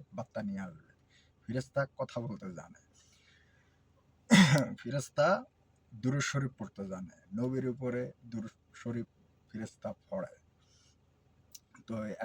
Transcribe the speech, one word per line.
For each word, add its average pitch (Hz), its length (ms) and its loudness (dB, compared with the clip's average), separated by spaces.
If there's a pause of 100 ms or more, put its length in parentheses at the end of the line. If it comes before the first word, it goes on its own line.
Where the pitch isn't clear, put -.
(140)
বার্তা - 280 -10
নিয়ে 98 180 -4
আসবে। 87 320 -12 (520)
ফেরেশতা 127 380 -4 (160)
কথা - 240 -8
বলতে 110 260 -8 (120)
জানে, - 200 -18 (1500)
<clears throat> 156 520 8
ফেরেশতা 147 640 2 (460)
দুরূদ 127 300 -2
শরীফ 135 360 -2
পড়তে 98 340 -10
জানে, 92 240 -10 (220)
নবীর 127 300 -2
উপরে 123 460 -4 (120)
দুরূদ 113 300 -10 (260)
শরীফ 117 260 -6 (420)
ফেরেশতা 107 440 -10 (160)
পড়ে। 95 240 -6 (1500)
তো 113 80 -6 (300)